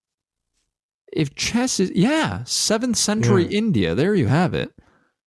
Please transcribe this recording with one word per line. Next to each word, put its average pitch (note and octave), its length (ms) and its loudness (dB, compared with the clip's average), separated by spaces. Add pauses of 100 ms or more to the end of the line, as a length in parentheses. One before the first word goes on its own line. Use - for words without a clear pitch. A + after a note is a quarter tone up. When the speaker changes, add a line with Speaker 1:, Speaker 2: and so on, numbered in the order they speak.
(1120)
Speaker 1:
if D3 220 -4
chess - 460 -2
is, F#3 140 0
yeah, F3+ 500 0
seventh A3+ 520 -2
century G3 480 2
Speaker 2:
Yeah. G3+ 140 -2
Speaker 1:
India, A#2 380 0
there F3+ 180 2
you C#3+ 140 2
have D3 260 2
it. B1+ 180 -4 (540)